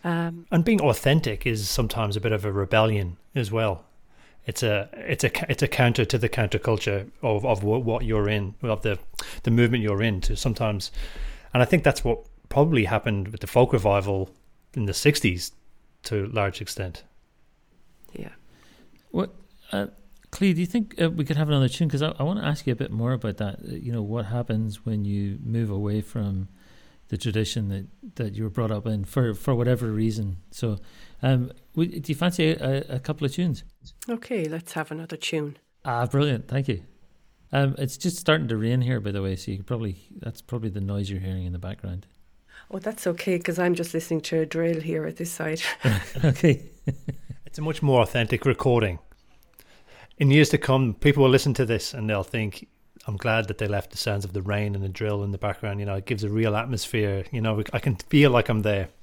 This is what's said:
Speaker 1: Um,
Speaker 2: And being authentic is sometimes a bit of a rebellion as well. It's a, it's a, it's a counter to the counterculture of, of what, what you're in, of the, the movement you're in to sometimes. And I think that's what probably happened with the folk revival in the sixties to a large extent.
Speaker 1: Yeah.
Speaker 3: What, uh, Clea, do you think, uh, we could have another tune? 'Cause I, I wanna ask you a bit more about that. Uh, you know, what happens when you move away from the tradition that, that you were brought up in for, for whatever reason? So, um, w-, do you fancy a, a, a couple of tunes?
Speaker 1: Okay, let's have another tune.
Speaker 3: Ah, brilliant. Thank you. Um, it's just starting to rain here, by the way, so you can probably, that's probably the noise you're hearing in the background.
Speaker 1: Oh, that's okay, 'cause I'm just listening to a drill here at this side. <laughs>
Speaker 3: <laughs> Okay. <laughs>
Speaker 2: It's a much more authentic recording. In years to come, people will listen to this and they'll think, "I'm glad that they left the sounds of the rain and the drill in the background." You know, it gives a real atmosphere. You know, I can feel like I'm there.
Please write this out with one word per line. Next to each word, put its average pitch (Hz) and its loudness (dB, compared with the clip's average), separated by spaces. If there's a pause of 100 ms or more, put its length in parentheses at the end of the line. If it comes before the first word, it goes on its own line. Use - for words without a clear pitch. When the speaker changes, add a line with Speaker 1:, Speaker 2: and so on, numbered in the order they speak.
Speaker 1:
Um, 170 -2
Speaker 2:
And 170 4
being 208 4
authentic 135 2
is 107 -2
sometimes 107 0
a 104 -2
bit 110 0
of 104 0
a 104 -2
rebellion 101 2 (180)
as 110 -2
well. 110 0 (640)
It's - -4
a, 104 0
it's - -4
a, - -2
it's - 0
a 139 2
counter 120 4
to 123 -2
the 113 0
counterculture 104 -2 (100)
of, 107 0
of 104 2
what, 110 2
what 113 0
you're 107 2
in, 101 -2
of 110 -2
the, 104 0 (460)
the 117 2
movement 117 4
you're 104 0
in 104 0
to 101 2
sometimes. 107 -2 (640)
And 123 4
I 123 8
think 156 4
that's - 4
what - 0 (220)
probably 139 4
happened 101 0
with 110 -10
the 98 -8
folk 127 6
revival 98 2 (440)
in 107 -2
the 98 -2
sixties 95 2 (520)
to 101 -2
a - -8
large 101 -2
extent. 95 -8 (1080)
Speaker 1:
Yeah. - -12 (840)
Speaker 3:
What, - -4 (380)
uh, - -2 (440)
Clea, 196 4
do 165 0
you 180 2
think, 214 -4
uh, 165 4
we 160 -2
could 143 -2
have 151 2
another 135 4
tune? 156 0
'Cause 139 0
I, 156 -2
I 135 -2
wanna 185 -2
ask 147 -2
you 131 2
a 110 0
bit - -6
more 117 0
about 117 -2
that. 101 -4
Uh, - -10
you 117 -8
know, 117 -2
what 107 -4
happens 110 -2
when 107 -2
you 101 -2
move 113 0
away 104 0
from 101 -4 (640)
the 98 -2
tradition 107 -2
that, 98 -10
that 104 -6
you 107 -4
were 107 -4
brought 110 0
up 104 -4
in 107 -2
for, 117 0
for 127 0
whatever 120 2
reason? 107 0 (140)
So, 110 -4 (420)
um, 127 2 (220)
w-, 165 -2
do 147 -8
you 143 0
fancy 170 2
a, 165 2 (340)
a, 127 -6
a 127 -2
couple 143 -4
of 135 -2
tunes? 175 -2 (460)
Speaker 1:
Okay, 233 -4
let's 165 -8
have 156 -6
another 165 -10
tune. 151 -4 (280)
Speaker 3:
Ah, 120 0
brilliant. 135 0
Thank 139 0
you. 95 -2 (720)
Um, 139 2
it's 135 -4
just 175 -2
starting 156 2
to 113 0
rain 117 2
here, 123 0
by 104 -4
the 98 -2
way, 95 -2
so - -8
you 95 -4
can 98 -10
probably, 110 -4 (240)
that's - -10
probably 110 -6
the 98 -6
noise 98 -4
you're 95 -6
hearing 92 -4
in 90 -6
the 87 -8
background. 92 -10 (640)
Speaker 1:
Oh, 190 -8
that's 208 -6
okay, 175 0
'cause 170 -2
I'm 180 2
just 170 -4
listening 165 -2
to 165 -2
a 160 2
drill 165 -2
here 160 -4
at 160 -6
this 170 -8
side. 160 -6 (220)
<laughs> 104 2
Speaker 3:
<laughs> 131 -4
Okay. 147 4 (160)
<laughs> 143 -4 (500)
Speaker 2:
It's - -12
a - -6
much 156 -4
more 131 6
authentic 117 2
recording. 117 4 (1160)
In 143 4
years 147 10
to - 4
come, 131 4
people 143 6
will 131 8
listen 131 6
to 131 2
this 113 -2
and 110 -4
they'll 104 0
think, 107 -6 (400)
"I'm 104 -4
glad 110 0
that 104 -6
they 107 -2
left 101 -2
the - -12
sounds 101 -2
of 92 -10
the 98 -4
rain 104 -2
and 98 -4
the 95 -4
drill 104 -2
in 101 -2
the 98 -4
background." 101 -4
You 101 -4
know, 98 -2
it 98 -6
gives 107 -2
a 104 -2
real 110 2
atmosphere. 107 -2
You 117 -2
know, 110 0 (100)
I 120 0
can 120 0
feel 143 6
like 120 4
I'm 107 2
there. 98 0 (140)